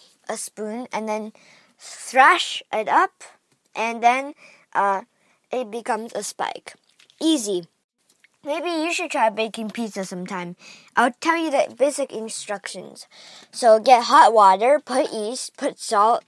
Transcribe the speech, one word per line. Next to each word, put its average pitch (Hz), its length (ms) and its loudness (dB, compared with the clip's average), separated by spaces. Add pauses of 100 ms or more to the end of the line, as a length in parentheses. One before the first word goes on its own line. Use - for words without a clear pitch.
(280)
a 220 80 -6
spoon 214 560 -10
and 220 160 -8
then 214 240 -6 (460)
thrash - 840 0 (100)
it 214 160 -4
up, - 360 0 (500)
and 226 280 -6
then, 269 320 0 (400)
uh, 196 280 0 (480)
it 240 200 -6
becomes 226 440 -8
a 202 80 -8
spike. - 520 -10 (460)
Easy. 214 460 -2 (800)
Maybe 311 260 -6
you 330 220 -4
should 339 200 -6
try 233 180 0
baking 214 400 -8
pizza 202 340 -8
sometime. 180 520 -10 (400)
I'll 240 240 2
tell 330 160 0
you 320 140 -4
the 269 280 0
basic 277 340 -2
instructions. - 920 -12 (460)
So 220 260 6
get 240 260 6
hot 240 300 6
water, 214 500 6
put 262 280 -2
yeast, 220 440 -8
put - 220 -6
salt, 220 500 2